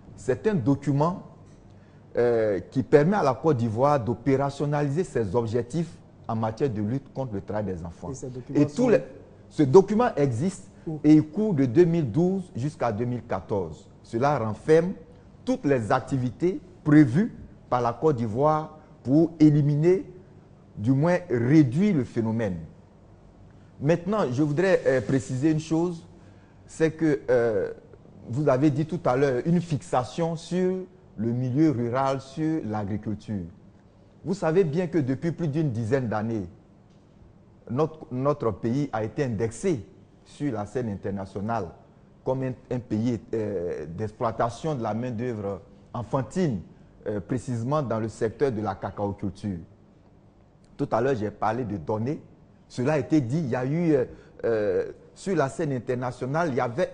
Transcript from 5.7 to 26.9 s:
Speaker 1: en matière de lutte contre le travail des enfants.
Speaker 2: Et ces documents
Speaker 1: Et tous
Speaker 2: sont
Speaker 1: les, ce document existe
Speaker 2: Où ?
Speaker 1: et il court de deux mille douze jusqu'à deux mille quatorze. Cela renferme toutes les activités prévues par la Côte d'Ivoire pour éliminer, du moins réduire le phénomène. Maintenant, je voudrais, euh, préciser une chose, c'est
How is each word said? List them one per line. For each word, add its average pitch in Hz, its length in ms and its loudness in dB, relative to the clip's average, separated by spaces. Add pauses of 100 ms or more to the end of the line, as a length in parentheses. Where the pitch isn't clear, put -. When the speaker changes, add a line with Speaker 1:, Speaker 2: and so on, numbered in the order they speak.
Speaker 1:
en 117 80 -4
matière 113 340 -2
de 107 120 -4
lutte 120 320 -4
contre 131 200 -8
le 98 80 -6
travail 104 240 -6
des 90 180 -8
enfants. 87 280 -12
Speaker 2:
Et 131 40 -10
ces 131 140 -12
documents 127 300 -4
Speaker 1:
Et 147 80 6
tous 147 60 -6
Speaker 2:
sont 247 160 2
Speaker 1:
les, 196 120 4 (480)
ce - 140 2
document 196 520 6
existe 143 540 -2 (160)
Speaker 2:
Où ? 156 180 -8
Speaker 1:
et 151 100 8
il 151 140 8
court 214 280 0
de 135 100 4
deux 131 200 6
mille 165 260 0
douze 180 320 0 (120)
jusqu'à 123 360 -4
deux 107 140 -2
mille 120 180 -4
quatorze. 92 640 -6 (140)
Cela 139 340 0
renferme 156 560 2 (500)
toutes 254 220 -2
les 127 260 2
activités 131 680 -2 (220)
prévues 151 500 6 (360)
par 123 120 2
la 120 120 0
Côte 156 240 2
d'Ivoire 143 600 0 (240)
pour 156 380 4
éliminer, 151 680 6 (720)
du 104 140 0
moins 160 260 4 (140)
réduire 143 640 4
le 131 80 2
phénomène. 110 540 -2 (1200)
Maintenant, 175 380 0 (120)
je 127 120 2
voudrais, 170 420 2
euh, 131 160 2
préciser 135 500 -2
une 156 80 0
chose, 165 460 -2 (600)
c'est 160 240 0